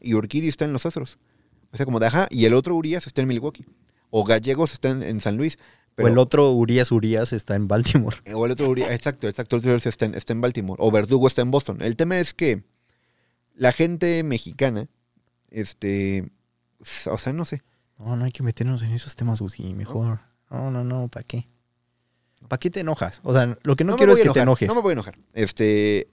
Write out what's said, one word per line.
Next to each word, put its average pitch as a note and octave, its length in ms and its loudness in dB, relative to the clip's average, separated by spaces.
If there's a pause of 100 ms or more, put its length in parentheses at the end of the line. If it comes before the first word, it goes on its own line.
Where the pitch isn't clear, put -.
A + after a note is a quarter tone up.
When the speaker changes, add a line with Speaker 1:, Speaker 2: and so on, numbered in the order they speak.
Speaker 1:
y A#2 120 -4
Urquidi A2 340 -2
está D3+ 180 -4
en D3 80 -4
los C3 120 -4
Astros". E3 320 -8 (540)
O B2 60 -16
sea, C#3 80 -2
como A#2+ 140 0
de, A2+ 80 4
"Ajá, D3+ 220 2
y A2+ 160 4
el A2+ 80 6
otro C3 220 2
Urias E3 320 -4
está - 140 -4
en C3 60 0
Milwaukee". C3 380 -6 (460)
O A2 120 2
Gallegos B2 500 2
está - 180 -2
en, B2 100 -4
en G#2+ 180 -6
San G#2 180 -4
Luis. D3+ 200 -4 (400)
Speaker 2:
O - 40 -2
el A#2 120 4
Speaker 1:
Pero B2 80 8
Speaker 2:
otro C#3+ 300 4
Urias A#2+ 400 2
Urias A2 420 2
está G#2 220 -4
en G#2 120 0
Baltimore. A2 580 2
Speaker 1:
Eh, G2+ 80 -14
o A2 120 0
el B2 80 0
otro C3+ 160 0
Uri-, B2+ 140 0
exacto, A#2+ 440 -4
exacto, A2 280 -4
el A#2+ 40 2
otro B2 120 2
Urias A#2+ 140 2
está A#2 200 -2
en, G#2+ 100 -2
está - 180 -6
en A#2 80 -4
Baltimore. A2 420 -2
O A2 80 4
Verdugo A2+ 360 4
está B2+ 160 0
en B2 80 -2
Boston. C3+ 300 -2
El A2+ 140 -2
tema F3 240 0
es E3+ 140 -4
que A#2 300 -2 (920)
la B2 160 2
gente E3+ 520 0
mexicana, A#2+ 640 -2 (640)
este, G2 800 -4 (520)
s-, - 260 -10
o G#2 80 -2
sea, C3 160 -6
no E3 120 -6
sé. D3+ 160 -10 (380)
Speaker 2:
No, A2+ 180 -6
no B2 80 -2
hay B2+ 60 -4
que - 120 -10
meternos A#2+ 380 -4
en A2+ 100 -4
esos - 240 -8
temas, A#2 240 -2
Gusi, F#2+ 320 -10
Speaker 1:
¿No? F#2 40 -10
Speaker 2:
mejor. A2+ 440 -6 (300)
No, C3 220 -8
no, B2 120 -6
no, B2 260 -6
¿pa' - 140 -14
qué? A#2+ 240 -10 (1000)
¿Pa' B2+ 100 -4
qué F3+ 120 -4
te F#3 120 -6
enojas? D#3 420 -4
O C3 100 -2
sea, A#2+ 300 2
lo C#3+ 120 0
que D3 80 2
no F#3 80 2
Speaker 1:
No A3+ 40 0
me - 40 0
Speaker 2:
quiero G3+ 140 8
Speaker 1:
voy A#3 80 8
Speaker 2:
es G#3 60 6
Speaker 1:
a - 20 4
Speaker 2:
que C#3 40 4
te C3 80 4
Speaker 1:
enojar, B2 220 4
Speaker 2:
enojes. G3 40 2
Speaker 1:
no G#3+ 80 0
me A#3 60 0
voy G3 100 0
a - 20 0
enojar. G2+ 240 -8 (160)
Este, G#2 800 2